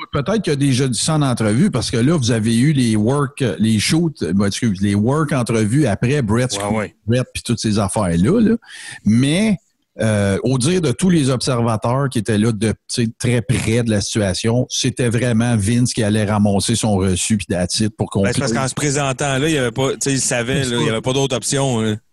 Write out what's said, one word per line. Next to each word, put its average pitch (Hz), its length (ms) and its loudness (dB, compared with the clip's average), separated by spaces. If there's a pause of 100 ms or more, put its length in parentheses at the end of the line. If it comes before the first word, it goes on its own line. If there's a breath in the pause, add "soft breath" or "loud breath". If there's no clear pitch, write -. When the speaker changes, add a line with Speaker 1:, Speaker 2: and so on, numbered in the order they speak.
(100)
Speaker 1:
peut-être 190 320 -2
qu'il 156 120 0
a - 20 -2
déjà 135 320 2
dit 113 100 -4
ça 160 180 0
en 147 60 2
entrevue, 120 480 2
parce 110 200 -4
que 123 80 0
là, 143 180 2
vous 123 140 0
avez 113 260 0
eu 135 160 2
les 120 240 2
work, 135 480 0 (140)
les 110 200 2
shoots, 156 460 0
ben, 98 220 2
excuse, 98 340 -2
les 101 140 2
work 143 380 0
entrevues 117 540 2
après 131 360 0
Brett, 117 340 0
Speaker 2:
Ouais, 101 220 -2
ouais. 101 180 -6 (100)
Speaker 1:
Brett 120 280 0
puis - 100 -8
toutes 120 160 -2
ces 107 180 0
affaires-là, 101 640 2
là. 226 140 4 (500 loud breath)
Mais, 175 540 2 (400)
euh, 101 440 2
au 131 160 0
dire 170 240 2
de 135 100 0
tous 185 160 0
les 151 220 2
observateurs 120 800 0
qui 123 80 -2
étaient 107 180 0
là 110 160 2
de, 107 200 0
tu - 40 -4 (120)
sais, 117 200 -2 (100)
très 120 220 0
près 113 420 0
de 117 60 -2
la 104 140 2
situation, 113 680 -2
c'était 127 400 -2
vraiment 117 480 0
Vince 117 380 0
qui 120 80 -2
allait 107 240 2
ramasser 104 500 2
son 107 200 0
reçu 95 420 0
puis - 80 -6
that's 90 340 -2
it 107 160 -2
pour - 180 -4
Speaker 2:
Ben, 101 160 2
c'est 123 80 -2
parce 135 140 -2
Speaker 1:
conclure. 127 80 -2
Speaker 2:
qu'en 131 80 -2
se - 60 -6
présentant 139 640 -2
là, 147 100 0
il 160 60 0
y - 20 0
avait 123 140 0
pas, 131 220 -2
tu - 100 -4
sais, 139 100 -2
il 131 80 0
savait, 131 440 -2
Speaker 1:
C'est 123 80 -4
Speaker 2:
là, 120 40 -2
Speaker 1:
ça. 117 60 0
Speaker 2:
il 113 40 0
y 113 40 0
avait 113 100 -2
pas 127 140 -2
d'autre 135 200 0
option, 131 460 -2
là. 110 140 -2 (180)